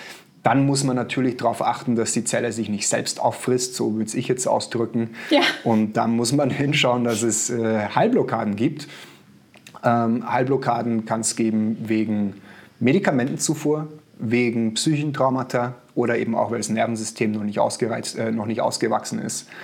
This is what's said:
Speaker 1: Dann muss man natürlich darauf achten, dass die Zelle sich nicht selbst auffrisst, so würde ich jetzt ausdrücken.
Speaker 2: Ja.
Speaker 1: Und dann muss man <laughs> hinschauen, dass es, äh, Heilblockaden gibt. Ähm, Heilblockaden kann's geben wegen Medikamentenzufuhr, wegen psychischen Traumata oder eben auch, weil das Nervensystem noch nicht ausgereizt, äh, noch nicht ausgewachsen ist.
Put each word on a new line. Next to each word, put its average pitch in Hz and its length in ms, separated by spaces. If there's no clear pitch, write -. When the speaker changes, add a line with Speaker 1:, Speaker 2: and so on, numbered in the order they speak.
Speaker 1:
Dann 139 240
muss 139 160
man 127 140
natürlich 123 400
darauf 117 280
achten, 120 300
dass 113 180
die 113 120
Zelle 117 260
sich 107 180
nicht 104 200
selbst - 320
auffrisst, 123 560
so 113 180
würde 110 240
ich 120 80
jetzt 123 220
ausdrücken. 113 640
Speaker 2:
Ja. 285 120
Speaker 1:
Und 110 340
dann 117 200
muss 117 160
man 143 180
<laughs> - 0
hinschauen, 139 540
dass 113 180
es, 117 280
äh, 110 440
Heilblockaden 120 640
gibt. 143 320
Ähm, 117 460
Heilblockaden 120 760
kann's 113 300
geben 110 460
wegen 107 520
Medikamentenzufuhr, 151 1080
wegen 117 560
psychischen 151 400
Traumata 127 600
oder 120 240
eben 113 160
auch, 107 160
weil 113 80
das 104 100
Nervensystem 110 640
noch 107 120
nicht 104 140
ausgereizt, 113 600
äh, 113 120
noch 113 160
nicht 113 140
ausgewachsen - 580
ist. - 300